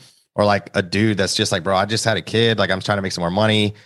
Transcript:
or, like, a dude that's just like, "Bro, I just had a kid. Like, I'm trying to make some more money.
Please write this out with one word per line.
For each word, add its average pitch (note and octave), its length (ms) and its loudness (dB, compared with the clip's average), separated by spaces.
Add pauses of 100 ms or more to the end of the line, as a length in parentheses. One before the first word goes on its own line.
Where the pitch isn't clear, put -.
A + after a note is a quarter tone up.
(360)
or, G#2 100 2
like, G2+ 280 2
a B2+ 80 0
dude G2 360 0
that's F#2+ 180 0
just G#2+ 180 -2
like, F2 100 -2
"Bro, G2 140 0
I G2 80 2
just A2 200 -4
had A2 120 0
a E2 40 -4
kid. A2 380 0
Like, F#2+ 100 0
I'm F#2 120 -2
trying G#2 160 -2
to G2 40 -4
make F#2+ 120 -6
some F2+ 80 -6
more E2+ 100 0
money. G#2 420 2 (120)